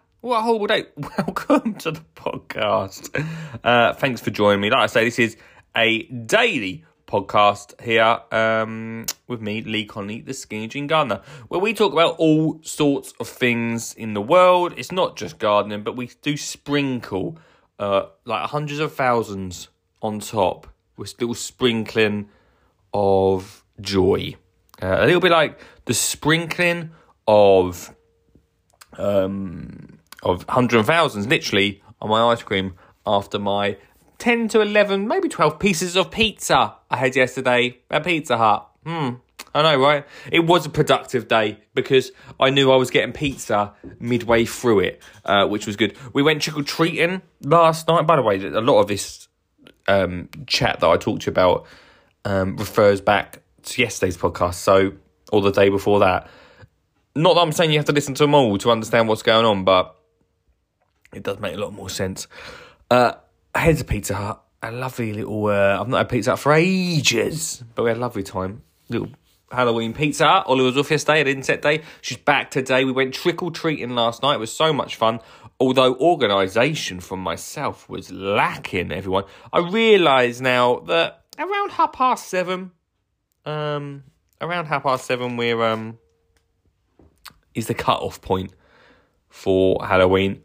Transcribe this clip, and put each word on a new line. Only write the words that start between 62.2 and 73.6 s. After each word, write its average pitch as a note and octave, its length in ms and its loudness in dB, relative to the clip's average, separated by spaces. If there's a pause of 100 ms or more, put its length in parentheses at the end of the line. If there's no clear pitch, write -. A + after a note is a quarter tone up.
Uh, B2 220 4 (420)
I - 60 0
head D3+ 180 4
to A#2+ 60 -6
Pizza G#2 300 -4
Hut, G2+ 300 -8 (180)
a A2+ 80 -8
lovely A#2+ 440 -6
little, G#2+ 320 -4
uh, G2 340 4
I've G#2+ 80 -4
not B2+ 80 0
had F#2 140 2
Pizza A#2+ 220 0
Hut - 80 -2
for C#3 120 2
ages, D#3 1120 0 (100)
but A#2 100 -4
we A#2 40 2
had A2+ 80 0
a A#2 40 -8
lovely A#2+ 220 -6
time. F#2+ 400 -8 (280)
Little A2 180 -6 (420)
Halloween A#2 440 0
Pizza D3+ 320 0
Hut. F3+ 200 4
Ollie C3 180 4
was B2+ 120 2
off C#3+ 140 0
yesterday, D3+ 320 2
an C3+ 60 0
inset C3+ 340 -2
day. D#3 200 0 (200)
She's - 160 -10
back C3+ 320 0
today. C3 340 0
We C3 80 -2
went B2+ 220 -2
trick-or-treating E3 760 -4